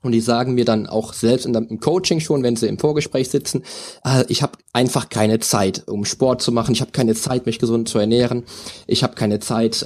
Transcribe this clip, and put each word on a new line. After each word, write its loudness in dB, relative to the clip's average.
und 0
die 4
sagen 0
mir 2
dann 2
auch -4
selbst 2
in -2
der, -2
im -8
Coaching 0
schon, 0
wenn 2
sie -2
im -4
Vorgespräch -2
sitzen, -2
„Ah, 2
ich 0
hab -4
einfach 0
keine 2
Zeit, 0
um -4
Sport 0
zu 0
machen. 0
Ich 0
hab -6
keine 2
Zeit, -2
mich -4
gesund 0
zu -2
ernähren. 2
Ich 0
hab -2
keine 0
Zeit, 0